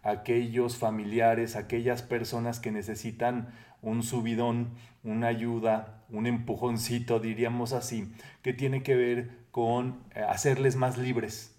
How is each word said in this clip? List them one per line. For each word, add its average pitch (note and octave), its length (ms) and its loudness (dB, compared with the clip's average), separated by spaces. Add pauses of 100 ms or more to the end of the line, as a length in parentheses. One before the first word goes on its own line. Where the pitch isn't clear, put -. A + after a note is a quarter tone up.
aquellos A#2+ 760 0
familiares, A2+ 760 2
aquellas A#2 460 0
personas A#2+ 580 -2
que A2+ 120 -4
necesitan A2+ 840 -4 (280)
un A2+ 220 -2
subidón, A#2 680 0 (320)
una A#2 240 0
ayuda, A2+ 840 0
un A2 160 -4
empujoncito, A#2+ 920 0
diríamos A#2 540 0
así, A2 380 -4 (300)
que B2+ 120 -2
tiene C3 300 0
que C3+ 120 4
ver A#2+ 340 2 (220)
con, A#2+ 520 0 (120)
eh, G#2 60 -4
hacerles C3 540 2
más B2+ 220 2
libres. A#2 600 -4